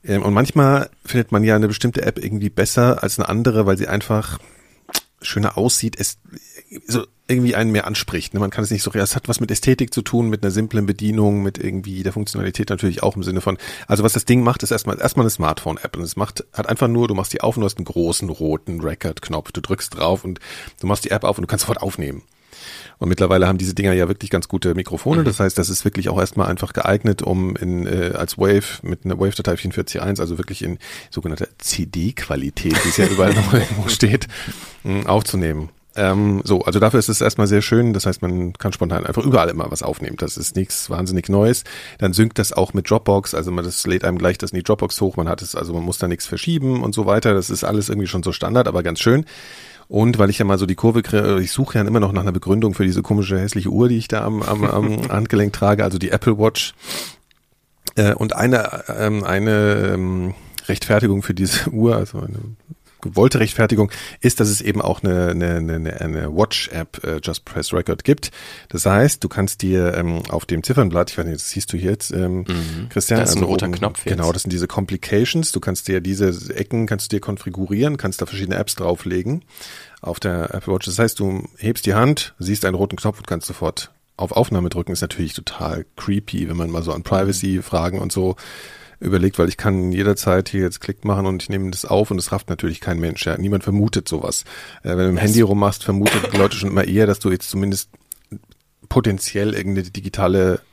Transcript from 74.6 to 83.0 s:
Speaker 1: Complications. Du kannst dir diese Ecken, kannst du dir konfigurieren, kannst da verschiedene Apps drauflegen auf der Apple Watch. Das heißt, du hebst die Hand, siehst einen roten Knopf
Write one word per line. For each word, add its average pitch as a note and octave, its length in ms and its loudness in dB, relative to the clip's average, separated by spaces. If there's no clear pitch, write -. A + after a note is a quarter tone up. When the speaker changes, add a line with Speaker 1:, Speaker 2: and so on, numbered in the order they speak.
Speaker 1:
Complications. G#2+ 840 0
Du F#2 80 -2
kannst - 260 -4
dir F#2 140 0
diese F#2+ 520 0
Ecken, A2+ 340 -2
kannst G#2 240 -4
du G#2+ 40 0
dir G2 60 -2
konfigurieren, G2+ 760 -2
kannst G2+ 260 -6
da F#2 40 -2
verschiedene G2 320 -4
Apps - 180 -4
drauflegen F#2 720 -2
auf - 180 -6
der F2 340 -2
Apple F#2+ 200 -4
Watch. F#2 140 -2
Das F#2 120 -4
heißt, A#2 220 0
du F#2+ 260 -2
hebst - 280 -2
die G2 80 2
Hand, B2+ 440 2
siehst G2 280 -2
einen F#2+ 100 4
roten G2 220 0
Knopf - 220 -4